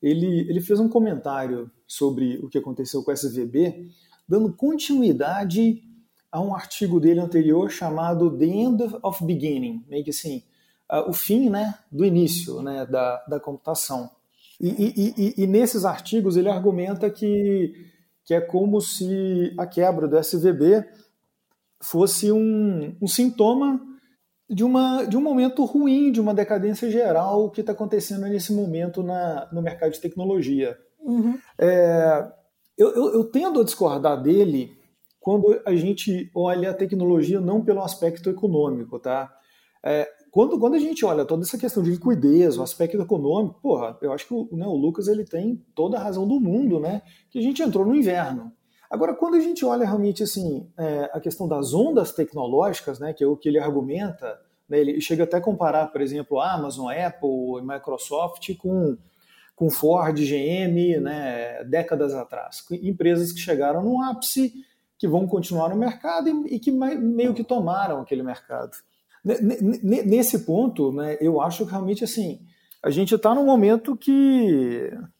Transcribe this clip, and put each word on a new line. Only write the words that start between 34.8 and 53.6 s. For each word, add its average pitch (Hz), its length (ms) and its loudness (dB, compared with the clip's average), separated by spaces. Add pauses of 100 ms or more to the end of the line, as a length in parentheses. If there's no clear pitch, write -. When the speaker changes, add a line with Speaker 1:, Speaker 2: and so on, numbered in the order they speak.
Speaker 1:
quando 208 460 4
a 196 80 2
gente 185 600 -2
olha 180 360 0
a 185 40 -4
tecnologia 180 640 2
não 190 220 0
pelo 196 200 0
aspecto 170 480 -4
econômico, 147 720 -2
tá? 131 360 -6 (480)
É, 147 240 0 (220)
quando, 254 300 4
quando 247 140 2
a 330 40 2
gente 311 260 -2
olha 156 200 2
toda 165 180 -2
essa 185 160 -6
questão 220 240 -2
de 170 80 2
liquidez, 170 680 4
o 127 60 -4
aspecto 170 380 -2
econômico, 175 600 0
porra, 120 420 -2
eu 143 100 -2
acho 147 140 -8
que 240 80 -8
o, 226 180 -6
né, 170 140 -6
o 185 100 -2
Lucas, 165 320 -2
ele 214 160 0
tem 208 400 -4 (100)
toda 185 220 0
a 208 60 -4
razão 196 260 -4
do 277 100 2
mundo, 214 400 2
né? 180 240 -4 (280)
Que - 80 -8
a 233 40 -2
gente 262 200 0
entrou 202 220 2
no 233 120 4
inverno. 160 560 0 (360)
Agora, - 260 -2
quando 330 200 -2
a 339 60 6
gente 339 240 -2
olha 240 200 2
realmente, 202 380 0
assim, 170 560 -6
é, 147 340 -4
a 160 60 -8
questão 175 300 -6
das 139 260 -2
ondas 240 380 2
tecnológicas, 143 880 -2
né, 151 120 -6
que 143 120 -2
é - 20 4
o 143 100 2
que 147 120 -4
ele 147 100 2
argumenta, 143 800 -4 (300)